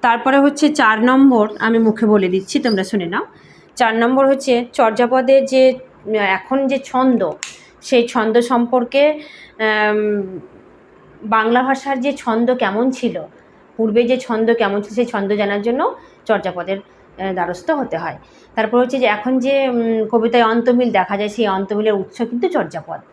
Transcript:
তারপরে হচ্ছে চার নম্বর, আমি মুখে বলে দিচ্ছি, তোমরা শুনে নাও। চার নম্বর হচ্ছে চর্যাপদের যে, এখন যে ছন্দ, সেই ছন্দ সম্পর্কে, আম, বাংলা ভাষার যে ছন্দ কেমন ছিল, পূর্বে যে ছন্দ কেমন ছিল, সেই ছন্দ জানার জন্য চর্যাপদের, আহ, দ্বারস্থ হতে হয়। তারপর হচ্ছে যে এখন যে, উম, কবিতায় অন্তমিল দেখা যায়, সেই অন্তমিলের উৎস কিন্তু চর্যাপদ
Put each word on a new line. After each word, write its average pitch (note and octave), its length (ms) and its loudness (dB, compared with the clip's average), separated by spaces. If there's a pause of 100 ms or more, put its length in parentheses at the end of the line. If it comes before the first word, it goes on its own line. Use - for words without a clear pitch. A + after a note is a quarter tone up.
তারপরে A#3+ 380 2
হচ্ছে C#4+ 300 4
চার A3 340 2
নম্বর, B3+ 460 6 (100)
আমি A3+ 200 2
মুখে A3 260 2
বলে G#3 220 4
দিচ্ছি, F#3+ 320 -2
তোমরা G#3 240 0
শুনে F#3+ 220 -4
নাও। G#3 200 -4 (500)
চার A3+ 200 0
নম্বর B3+ 320 2
হচ্ছে C4 460 0
চর্যাপদের B3 720 2
যে, C4 280 4 (440)
এখন G#3 500 -2
যে C4+ 120 0
ছন্দ, B3+ 500 0 (520)
সেই A#3+ 260 2
ছন্দ A3+ 340 0
সম্পর্কে, A#3+ 680 0
আম, G#3+ 1300 -2 (840)
বাংলা A3+ 400 2
ভাষার C4+ 360 -2
যে C4+ 140 -2
ছন্দ A#3+ 420 0
কেমন A#3+ 360 -2
ছিল, F#3 300 -6 (560)
পূর্বে A3+ 260 2
যে B3 140 0
ছন্দ A3+ 360 -2
কেমন G#3 280 0
ছিল, G3+ 120 -12
সেই A#3+ 120 0
ছন্দ G#3 280 -4
জানার G3+ 280 -2
জন্য C#4 340 -2 (300)
চর্যাপদের, F#3 520 -4
আহ, - 560 -10
দ্বারস্থ F3+ 380 -4
হতে C#4+ 260 -4
হয়। D#3+ 200 -8 (380)
তারপর A3 240 0
হচ্ছে B3+ 200 0
যে B3 60 0
এখন G#3+ 340 0
যে, C4+ 300 0
উম, A3+ 380 -2
কবিতায় A#3 380 2
অন্তমিল A#3+ 460 2
দেখা F#3+ 260 0
যায়, G#3 120 -4
সেই G#3+ 180 -2
অন্তমিলের G#3 460 -2
উৎস F#3+ 240 -6
কিন্তু A#3+ 320 -4
চর্যাপদ E3 500 -6 (140)